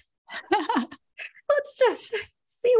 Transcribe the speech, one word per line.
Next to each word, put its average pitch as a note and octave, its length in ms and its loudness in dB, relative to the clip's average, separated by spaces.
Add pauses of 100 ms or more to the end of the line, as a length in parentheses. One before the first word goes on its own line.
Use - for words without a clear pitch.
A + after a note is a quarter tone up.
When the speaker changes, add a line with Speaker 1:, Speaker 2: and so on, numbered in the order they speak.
Speaker 1:
<laughs> - 480 -18
Speaker 2:
<laughs> - 0 -
Speaker 1:
Let's - 1300 -4
just A4 340 0 (300)
see - 380 0